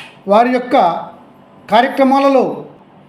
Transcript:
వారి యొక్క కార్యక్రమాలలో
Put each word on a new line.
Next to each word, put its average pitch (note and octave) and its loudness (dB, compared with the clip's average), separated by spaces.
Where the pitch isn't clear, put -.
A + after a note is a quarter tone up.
వారి A#3 2
యొక్క B3 -2
కార్యక్రమాలలో C4 2